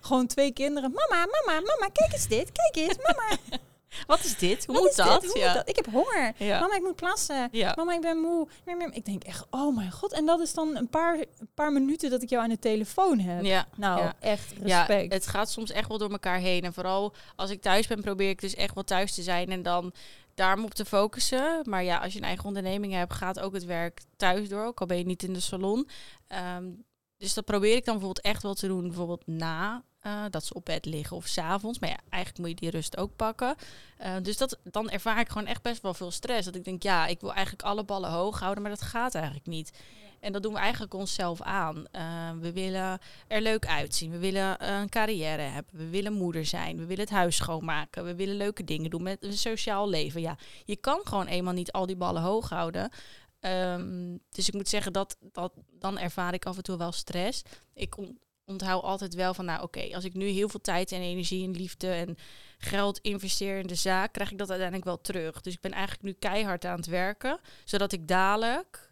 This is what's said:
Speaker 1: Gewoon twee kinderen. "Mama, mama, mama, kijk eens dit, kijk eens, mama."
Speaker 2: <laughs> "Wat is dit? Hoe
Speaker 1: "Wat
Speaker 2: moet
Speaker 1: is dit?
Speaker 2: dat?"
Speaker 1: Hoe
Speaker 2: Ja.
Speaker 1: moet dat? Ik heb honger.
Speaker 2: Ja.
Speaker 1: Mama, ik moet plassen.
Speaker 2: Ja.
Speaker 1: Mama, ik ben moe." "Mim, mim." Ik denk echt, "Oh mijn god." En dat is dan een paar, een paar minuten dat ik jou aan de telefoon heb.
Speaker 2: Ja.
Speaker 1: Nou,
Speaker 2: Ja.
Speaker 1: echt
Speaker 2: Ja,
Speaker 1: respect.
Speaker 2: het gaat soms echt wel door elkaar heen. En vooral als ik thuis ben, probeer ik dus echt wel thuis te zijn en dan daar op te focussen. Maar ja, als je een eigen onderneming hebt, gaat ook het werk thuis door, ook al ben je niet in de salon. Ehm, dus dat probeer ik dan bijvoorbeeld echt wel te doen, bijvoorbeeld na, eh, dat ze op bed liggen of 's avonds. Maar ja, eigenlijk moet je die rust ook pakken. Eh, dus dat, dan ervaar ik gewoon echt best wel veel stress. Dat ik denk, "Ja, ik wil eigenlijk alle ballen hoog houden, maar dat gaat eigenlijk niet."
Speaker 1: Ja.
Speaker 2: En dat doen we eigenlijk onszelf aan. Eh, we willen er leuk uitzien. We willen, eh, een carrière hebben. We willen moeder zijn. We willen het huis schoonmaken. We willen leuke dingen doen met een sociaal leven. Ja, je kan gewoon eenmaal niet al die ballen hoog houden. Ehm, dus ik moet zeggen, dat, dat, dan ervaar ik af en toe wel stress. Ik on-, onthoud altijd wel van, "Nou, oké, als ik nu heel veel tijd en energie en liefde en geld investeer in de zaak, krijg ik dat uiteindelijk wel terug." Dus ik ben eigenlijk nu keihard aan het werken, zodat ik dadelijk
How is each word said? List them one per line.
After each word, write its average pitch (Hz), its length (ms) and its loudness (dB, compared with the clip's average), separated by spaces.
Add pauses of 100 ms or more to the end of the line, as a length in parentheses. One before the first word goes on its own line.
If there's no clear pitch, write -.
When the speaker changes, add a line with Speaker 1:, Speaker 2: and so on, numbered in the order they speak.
Speaker 1:
Gewoon 254 260 4
twee 277 260 4
kinderen. 269 380 0
"Mama, 392 340 2 (200)
mama, 320 160 4
mama, 427 320 2
kijk 622 200 6
eens - 140 -2
dit, 233 240 2
kijk 605 360 4
eens, 415 100 2
mama." 508 400 4 (120)
Speaker 2:
<laughs> - 580 -12
"Wat 302 160 6
is 240 140 0
dit? 190 280 2
Hoe 262 100 -4
Speaker 1:
"Wat 277 80 8
Speaker 2:
moet 285 80 10
Speaker 1:
is - 60 0
dit? 190 80 6
Speaker 2:
dat?" 285 200 8
Speaker 1:
Hoe 370 140 -2
Speaker 2:
Ja. 190 60 4
Speaker 1:
moet - 100 6
dat? - 140 0
Ik - 60 2
heb - 160 2
honger. 285 460 2
Speaker 2:
Ja. 202 220 2
Speaker 1:
Mama, 392 160 2
ik 381 60 2
moet 359 140 0
plassen. 294 560 0
Speaker 2:
Ja. 220 240 2
Speaker 1:
Mama, 339 180 2
ik 339 80 0
ben 330 160 2
moe." 330 300 2 (180)
"Mim, 349 120 -4
mim." 339 140 -4
Ik 226 140 -8
denk 202 180 -4
echt, - 260 -10
"Oh 277 260 2
mijn 190 160 -2
god." - 220 -4
En 302 120 2
dat 330 140 6
is 330 140 0
dan 311 220 0
een 233 140 -2
paar, 330 280 4
een - 360 -8
paar 302 200 0
minuten 277 360 2
dat 247 120 2
ik 247 80 -8
jou 240 140 2
aan 233 60 0
de 226 100 0
telefoon 226 600 4
heb. 175 240 0
Speaker 2:
Ja. 190 320 4
Speaker 1:
Nou, 190 260 2
Speaker 2:
Ja. 175 180 2
Speaker 1:
echt - 340 0 (120)
Speaker 2:
Ja, 185 200 8
Speaker 1:
respect. 185 280 4
Speaker 2:
het 190 140 0
gaat 214 240 0
soms 226 200 -6
echt 214 160 -2
wel 220 100 -4
door 202 140 -2
elkaar 190 280 0
heen. 180 240 2
En 175 100 -4
vooral 190 400 0 (220)
als 190 140 -4
ik 196 120 -6
thuis 208 260 6
ben, 214 140 -2
probeer 196 280 2
ik 190 120 -2
dus 196 140 -4
echt 196 200 0
wel 190 80 -4
thuis 196 300 2
te - 100 -4
zijn 180 280 0
en 185 100 -4
dan 175 320 0 (420)
daar 190 280 4
op 214 100 -6
te 208 120 -4
focussen. 254 840 2
Maar 185 140 0
ja, 175 140 2
als 185 160 -2
je 208 60 -8
een - 60 -6
eigen 185 200 -2
onderneming 196 480 -2
hebt, 175 200 0
gaat 185 260 -4
ook 190 140 -4
het 180 120 -6
werk 170 360 -4 (160)
thuis 196 320 2
door, 208 160 -2
ook 240 160 -6
al 190 60 0
ben 180 100 2
je 175 80 0
niet 180 180 -2
in 185 100 -4
de 180 60 -4
salon. 196 480 0 (400)
Ehm, 180 380 -6 (520)
dus 196 160 -2
dat 220 120 -4
probeer 208 300 4
ik 247 100 0
dan 233 120 0
bijvoorbeeld 190 280 -4
echt 202 180 0
wel 196 100 -2
te 196 140 -2
doen, 185 200 0
bijvoorbeeld 170 400 -4
na, 165 560 -4 (160)
eh, 208 300 -6
dat 156 160 -6
ze - 80 -6
op - 120 -10
bed 160 200 -2
liggen 156 320 -6
of 170 100 -10
's - 100 -2
avonds. 196 420 -2
Maar 156 100 -2
ja, - 80 -4 (120)
eigenlijk 185 340 -4
moet 170 60 -2 (100)
je 170 60 -4
die 165 40 0 (100)
rust - 180 -6
ook 190 180 -4
pakken. 240 400 0 (420)
Eh, 185 240 -6
dus 196 160 -2
dat, 262 260 0
dan 214 260 -4
ervaar 214 300 0
ik 226 100 4
gewoon 208 180 -4
echt 233 140 -4
best 233 200 -4
wel 185 120 -2
veel 175 180 -6
stress. 220 340 -2
Dat 185 100 -8
ik 180 80 -8
denk, 185 200 -6
"Ja, 175 240 4
ik 175 140 -2
wil 196 120 -6
eigenlijk 196 300 -2
alle 208 200 0
ballen 196 280 -4
hoog 185 280 0
houden, 196 240 -2
maar 208 80 -4
dat 208 100 -8
gaat 240 340 -2
eigenlijk 143 320 -4
niet." 160 260 -6
Speaker 1:
Ja. - 340 -20 (120)
Speaker 2:
En 208 120 -6
dat 196 120 -4
doen 214 100 -2
we 208 60 -2
eigenlijk 214 340 0
onszelf 185 480 -2
aan. 160 500 -2
Eh, 165 380 -8 (100)
we 165 120 -6
willen 185 480 -4 (280)
er 214 140 0
leuk 220 260 2
uitzien. 160 440 -2
We 170 60 -8
willen, 190 420 0
eh, 202 200 -2
een 202 100 -4
carrière 170 520 0
hebben. 143 360 -8
We 160 120 -8
willen 196 240 -2
moeder 170 320 -2
zijn. 165 320 -2
We 165 80 -6
willen 185 180 -4
het 208 100 -6
huis 175 220 4
schoonmaken. 160 680 -2
We 175 100 -6
willen 196 220 -2
leuke 202 260 -2
dingen 156 260 -2
doen 170 140 -4
met 190 200 -6
een 202 140 -6
sociaal 214 520 0
leven. 156 320 0
Ja, 160 160 -4 (280)
je 208 100 -4
kan 285 280 2
gewoon 196 240 -2
eenmaal 180 260 0
niet 180 180 -4
al 185 140 0
die 185 100 -4
ballen 180 260 0
hoog 208 280 0
houden. 175 400 -4 (500)
Ehm, 180 800 -4 (120)
dus - 180 0
ik - 60 0
moet 196 160 -4
zeggen, 202 240 0
dat, 196 240 -2 (140)
dat, 180 220 -6 (180)
dan - 280 -6
ervaar 175 340 -2
ik 185 120 -6
af 185 120 -6
en 180 60 -10
toe 185 140 -4
wel 175 140 -2
stress. 180 500 -4 (320)
Ik - 240 -8
on-, 202 220 -12 (260)
onthoud 190 380 -2
altijd 196 320 -4
wel 185 180 2
van, 185 120 -6
"Nou, 165 180 -2
oké, - 300 -8
als 180 100 -6
ik 185 100 -8
nu 190 140 -2
heel 202 220 2
veel 208 120 -8
tijd 185 300 0
en 180 100 -4
energie 180 460 -2
en 190 80 -4
liefde 180 360 -6
en 170 260 -4 (400)
geld 202 420 0
investeer 196 580 -2
in 190 100 -4
de 175 80 -4
zaak, 190 380 2
krijg 202 180 -4
ik 196 60 -12
dat 196 120 -4
uiteindelijk 185 380 -2
wel 175 140 -4
terug." 160 400 -6
Dus 185 120 -8
ik - 80 -14
ben 190 100 -4
eigenlijk 190 320 -4
nu 196 100 -6
keihard 196 520 -2
aan 180 120 -2
het 165 80 -6
werken, 190 540 0 (260)
zodat 202 260 0
ik 165 160 -6
dadelijk 214 840 2